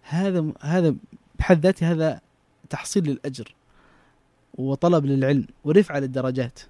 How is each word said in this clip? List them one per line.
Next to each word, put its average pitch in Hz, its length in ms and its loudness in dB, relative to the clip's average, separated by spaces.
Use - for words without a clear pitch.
هذا 180 400 -2
م-، 156 200 -4
هذا 160 340 0
بحد 175 200 4
ذاته 175 320 2
هذا 160 300 -2
تحصيل - 340 -4
للأجر 135 520 -6
وطلب 139 520 0
للعلم 135 400 2
ورفعة 156 360 2
للدرجات. 131 600 -4